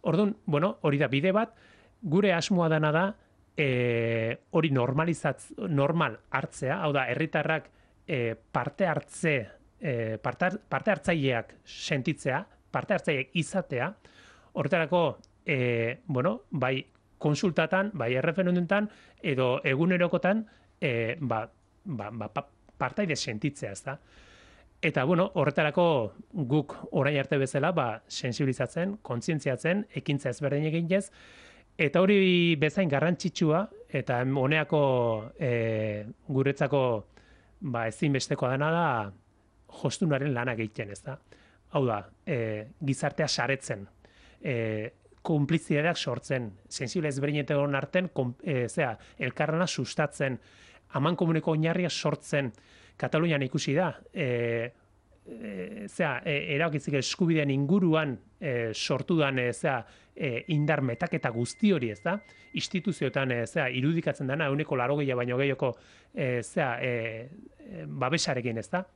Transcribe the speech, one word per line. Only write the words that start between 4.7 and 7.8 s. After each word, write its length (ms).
normalizatz-, 800
normal 500
hartzea, 500
hau 120
da, 180
herritarrak, 600